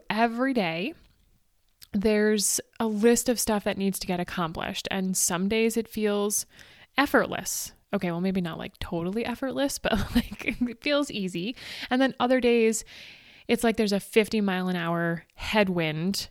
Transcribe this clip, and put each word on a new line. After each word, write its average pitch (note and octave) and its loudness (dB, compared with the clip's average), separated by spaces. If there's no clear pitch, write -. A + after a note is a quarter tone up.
Every A#3 0
day, F#3+ -2
there's G#3+ 2
a A3+ 0
list A3+ 4
of A#3 0
stuff G#3 0
that G3 -2
needs G3 0
to - -10
get F3 -2
accomplished. - -4
And F#3+ -2
some F#3 0
days A3+ 2
it A3+ -2
feels G#3 0
effortless. - 0
Okay, F#3+ -2
well, E3+ -2
maybe F#3+ 0
not, E3 -4
like, - -12
totally F#3 -4
effortless, C4 -4
but, - -2
<laughs> G3 0
like, - -2
it A#3+ -2
feels D4 0
easy. F#3 -6
And B3+ 2
then C4 2
other B3+ 4
days, A3+ 4
it's A#3 2
like A3+ 2
there's G#3 2
a G3+ 2
fifty G#3+ 0
mile F#3 0
an F3+ 0
hour E3+ -2
headwind F3 0